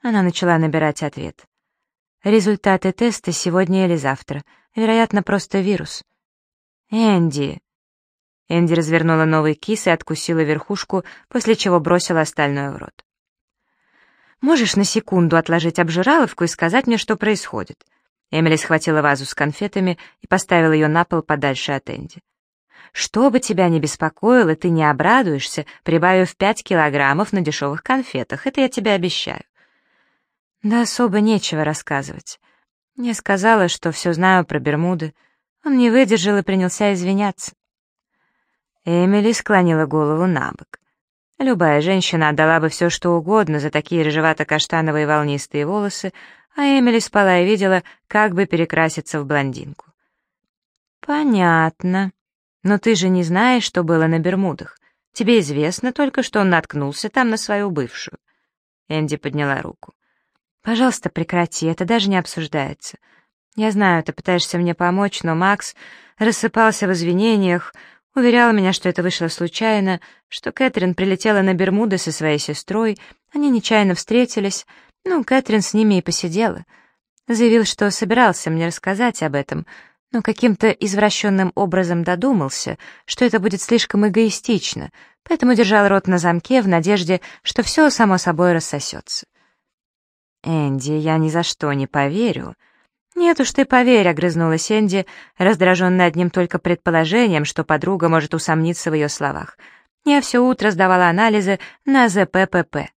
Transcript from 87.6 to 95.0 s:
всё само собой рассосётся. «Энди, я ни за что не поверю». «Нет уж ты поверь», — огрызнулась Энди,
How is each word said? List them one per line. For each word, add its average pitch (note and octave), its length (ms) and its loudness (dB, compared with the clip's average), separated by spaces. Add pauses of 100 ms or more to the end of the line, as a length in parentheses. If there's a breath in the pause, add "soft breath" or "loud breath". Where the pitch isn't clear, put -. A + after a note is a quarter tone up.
всё D4+ 300 2
само G3 260 2
собой F3 360 2
рассосётся. - 720 -6 (1160)
«Энди, C#3+ 480 -2
я D#3 260 0
ни D#3 120 2
за E3+ 140 -2
что - 300 -4
не C3+ 140 -2
поверю». D#3+ 680 -2 (600)
«Нет E4+ 240 2
уж B3+ 120 0
ты C4+ 140 2
поверь», — B3 440 4
огрызнулась E3 600 0
Энди, G3 340 0 (320 loud breath)